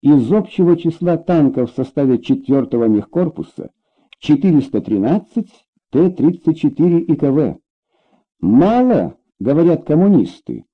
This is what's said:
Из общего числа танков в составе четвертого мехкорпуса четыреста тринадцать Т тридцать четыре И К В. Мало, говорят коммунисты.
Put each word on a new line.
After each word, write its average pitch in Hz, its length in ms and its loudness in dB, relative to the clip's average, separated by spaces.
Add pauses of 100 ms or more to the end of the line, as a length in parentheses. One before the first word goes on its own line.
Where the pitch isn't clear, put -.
Из 135 280 2
общего 180 460 0
числа 170 400 -2
танков 135 560 0
в - 20 -20
составе 131 440 -2
четвертого 135 640 -2
мехкорпуса 113 880 -4 (480)
четыреста 175 640 0
тринадцать 143 680 -4 (420)
Т 175 200 2
тридцать 160 480 -2
четыре 170 420 0
И 160 160 -2
К 139 160 -2
В. 135 240 -2 (840)
Мало, 180 760 2 (260)
говорят 160 440 0
коммунисты. 151 880 0